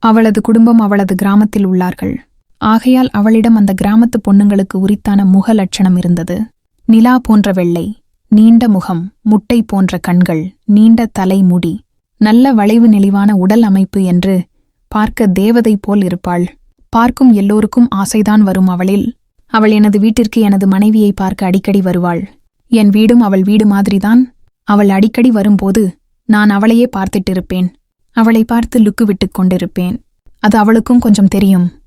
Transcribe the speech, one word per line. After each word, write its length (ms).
அவளது 380
குடும்பம் 460
அவளது 280
கிராமத்தில் 540
உள்ளார்கள். 460
ஆகையால் 500
அவளிடம் 500
அந்த 140
கிராமத்து 460
பொண்ணுங்களுக்கு 580
உரித்தான 460
முக 300
லட்சணம் 420
இருந்தது. 400
நிலா 300
போன்ற 340
வெள்ளை, 340
நீண்ட 360
முகம், 340
முட்டை 400
போன்ற 360
கண்கள், 460
நீண்ட 480
தலைமுடி, 600
நல்ல 320
வளைவு 360
நெளிவான 440
உடல் 300
அமைப்பு 400
என்று 340
பார்க்க 400
தேவதை 440
போல் 260
இருப்பாள். 440
பார்க்கும் 400
எல்லோருக்கும் 640
ஆசைதான் 480
வரும் 260
அவளில். 380
அவள் 200
எனது 280
வீட்டிற்கு 400
எனது 260
மனைவியை 460
பார்க்க 360
அடிக்கடி 320
வருவாள். 420
என் 200
வீடும் 360
அவள் 160
வீடு 240
மாதிரிதான். 560
அவள் 220
அடிக்கடி 400
வரும்போது 520
நான் 220
அவளையே 380
பார்த்துட்டிருப்பேன். 800
அவளை 280
பார்த்து 360
லுக்கு 240
விட்டுக் 320
கொண்டிருப்பேன். 600
அது 160
அவளுக்கும் 460
கொஞ்சம் 300
தெரியும். 320